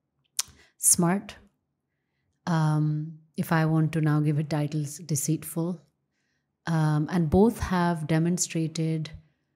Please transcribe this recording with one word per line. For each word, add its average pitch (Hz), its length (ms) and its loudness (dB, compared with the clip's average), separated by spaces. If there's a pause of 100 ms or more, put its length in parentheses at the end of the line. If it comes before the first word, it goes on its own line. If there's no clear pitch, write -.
(760)
smart. 185 580 0 (1120)
Um, 151 720 0 (180)
if - 140 -2
I 160 140 4
want 156 280 2
to 160 80 0
now 151 180 2
give 151 200 0
it 151 100 -4
titles, 147 480 -4
deceitful. 165 840 -4 (840)
Um, 156 440 2
and 170 180 0
both 208 300 4
have 175 480 -2
demonstrated 160 1040 -2 (440)